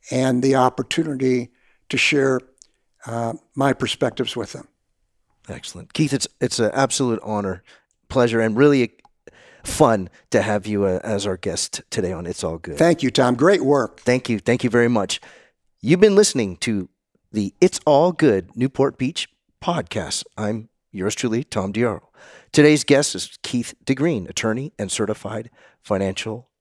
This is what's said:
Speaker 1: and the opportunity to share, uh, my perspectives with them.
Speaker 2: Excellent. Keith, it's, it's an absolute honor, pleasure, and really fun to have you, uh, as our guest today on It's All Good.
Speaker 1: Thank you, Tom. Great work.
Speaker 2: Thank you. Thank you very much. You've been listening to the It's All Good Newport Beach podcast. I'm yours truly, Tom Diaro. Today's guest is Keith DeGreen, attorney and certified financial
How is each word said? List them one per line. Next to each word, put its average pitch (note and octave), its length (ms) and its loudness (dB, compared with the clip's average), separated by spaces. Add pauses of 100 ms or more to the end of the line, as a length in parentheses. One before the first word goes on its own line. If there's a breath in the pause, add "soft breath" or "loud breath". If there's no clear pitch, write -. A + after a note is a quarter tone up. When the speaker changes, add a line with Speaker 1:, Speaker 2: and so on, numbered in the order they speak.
Speaker 1:
and B2+ 320 0
the C3+ 140 2
opportunity B2+ 960 0 (380)
to C3 80 -4
share, C3+ 420 2 (680)
uh, A#2 280 -6 (200)
my C3+ 200 2
perspectives - 640 -4
with A2 180 -8
them. - 140 -18 (800)
Speaker 2:
Excellent. - 460 -16
Keith, D3+ 180 0
it's, C3 160 -2 (140)
it's B2 160 -4
an G#2+ 160 0
absolute B2+ 480 0
honor, G2+ 400 -6 (480 soft breath)
pleasure, A#2 320 2
and A2 160 0
really C#3 360 4 (720 soft breath)
fun A2 460 2 (220 soft breath)
to G#2+ 100 2
have G#2 240 -2
you, G2+ 200 -2
uh, F#2 180 0
as G#2 240 -4
our F#2 100 -4
guest - 440 -8 (100)
today F#2 200 -4
on F2 140 -8
It's F2+ 180 -8
All E2 140 -4
Good. E2 200 -12
Speaker 1:
Thank D#3+ 260 4
you, B2+ 80 0
Tom. B2 240 2
Great F3 260 2
work. C3+ 380 0
Speaker 2:
Thank B2 280 0
you. A2 120 -2
Thank B2 240 0
you A#2 80 0
very A#2+ 160 4
much. G#2+ 340 -2 (600 loud breath)
You've D#3+ 180 2
been G#3 160 6
listening A#2 420 2
to G2+ 320 -4 (420)
the G#2 300 -4
It's - 240 2
All D3+ 260 4
Good G#2 440 0
Newport C3+ 420 0
Beach C3 300 -6 (340)
podcast. B2 640 -6 (140)
I'm G#2+ 320 -6 (220)
yours G2+ 240 -4
truly, A#2+ 280 -2
Tom G2 300 -6
Diaro. A2 280 -2 (500 loud breath)
Today's D3+ 320 6
guest C#3+ 320 2
is - 260 -10
Keith - 320 -6 (120)
DeGreen, C3+ 440 -2
attorney A#2 500 -4
and G2+ 120 -6
certified G#2+ 580 -6 (320 soft breath)
financial G2+ 680 -6 (120)